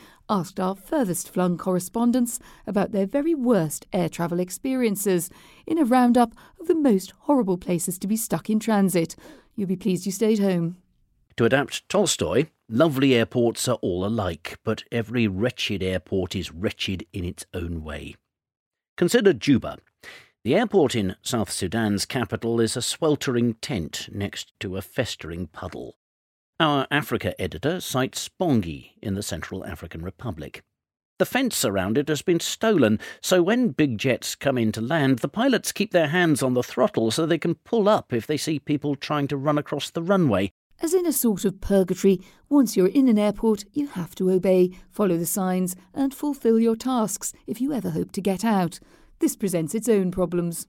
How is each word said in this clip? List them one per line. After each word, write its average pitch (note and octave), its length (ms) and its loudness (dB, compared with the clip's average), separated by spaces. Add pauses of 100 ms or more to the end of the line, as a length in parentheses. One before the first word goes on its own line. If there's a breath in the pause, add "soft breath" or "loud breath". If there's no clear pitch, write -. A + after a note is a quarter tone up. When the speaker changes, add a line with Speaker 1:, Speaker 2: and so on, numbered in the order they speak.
(280 loud breath)
Speaker 1:
asked G3 320 -2
our F#3 160 -2
furthest G3+ 540 -2
flung F3+ 260 0
correspondents A#3 840 0 (280 loud breath)
about G3 260 -2
their G3 140 0
very C#4+ 280 0
worst A#3 580 0
air F3 180 0
travel E3+ 280 -4
experiences F#3+ 920 0 (360 loud breath)
in D#4+ 120 -2
a D#4+ 60 6
roundup A#3+ 500 4 (260 loud breath)
of E4 80 -16
the F4+ 60 6
most C4 460 2
horrible G#3+ 360 2
places F3+ 420 -4
to - 80 -8
be A3 100 0
stuck - 340 -4
in G#3+ 100 2
transit. G3 560 2 (400 loud breath)
You'll G3+ 120 -4
be F#3+ 80 -2
pleased F3+ 280 -2
you G3 80 -4
stayed G#3+ 260 2
home. F3+ 380 0 (600)
Speaker 2:
To A#2 100 2
adapt - 420 0
Tolstoy, D3 580 0 (220)
lovely C3+ 460 4
airports A#2 520 0
are B2 140 0
all F#2 240 -2
alike, G2+ 580 -4
but A2 300 -4
every A#2 340 0
wretched G2 560 -2
airport F#2 540 -2
is F2+ 160 -8
wretched F#2+ 640 -6
in F#2 100 -6
its - 300 -10
own E2+ 280 -8
way. D2+ 320 -12 (840)
Consider G3 360 4
Juba. A2 460 2 (680 loud breath)
The A#2+ 100 2
airport G3 400 4
in G2 280 -2
South A2 280 -4
Sudan's G#2 540 -2
capital A#2 560 -4
is A2+ 160 0
a A#2+ 60 -6
sweltering A#2+ 720 -2
tent - 580 -8
next G2+ 480 -8
to F#2+ 160 -8
a F#2+ 60 -8
festering F2 640 -8
puddle. - 500 -14 (600)
Our D3 320 0
Africa C3 500 -4
editor G2 400 -4
cites - 480 -4 (100)
Bongi F#2+ 520 0 (100)
in G2+ 140 -4
the G2+ 80 -4
Central F2+ 420 -8
African E2 380 -12
Republic. E2 600 -10 (560)
The F#3+ 60 4
fence B3 400 -2
around G2 320 0
it C#3+ 120 -2
has D3+ 120 -2
been E3+ 200 0
stolen, C#3 600 2 (220 loud breath)
so F3+ 200 4
when A3+ 260 2
big C#3 280 0
jets - 380 -2
come C3 240 -2
in A2+ 140 2
to A2 100 -4
land, C3+ 380 2
the - 80 -4
pilots A#3 440 0
keep - 200 -2
their E3 160 4
hands D#3+ 340 2
on C3 100 2
the B2 100 2
throttle - 480 2
so D#3+ 140 0
they D#3+ 140 2
can E3+ 160 0
pull G#3 340 0
up - 240 2
if A#2 140 -2
they D#3 100 -2
see D#3 220 -2
people D3 360 -2
trying C#3+ 340 -4
to D3 100 -4
run D3 180 0
across D3 320 -4
the E3+ 140 -6
runway. D#3 500 2 (300)
Speaker 1:
As A#3 120 -2
in F4+ 100 4
a D#4+ 80 0
sort G#3+ 320 0
of F#3+ 160 -2
purgatory, F#3+ 600 2 (260 loud breath)
once C#4 260 4
you're F#3 120 4
in C4 220 4
an G#3+ 100 6
airport, G#3 460 0 (100)
you C#4+ 140 -2
have E3+ 260 -8
to F#3 160 0
obey, F#3 400 4 (200 loud breath)
follow F3+ 280 0
the E3+ 80 -4
signs, F#3 500 -2 (160 loud breath)
and C#4 220 -2
fulfil C#4 440 0
your A3+ 180 2
tasks A#3+ 580 -4 (120 soft breath)
if - 140 -6
you C#4 140 -2
ever F#3 160 -4
hope D#3 220 -4
to G3 100 -6
get F#3+ 240 0
out. F#3+ 340 0 (380 soft breath)
This - 180 0
presents E3+ 380 -2
its A3 160 0
own F#3+ 200 2
problems. F3 580 -2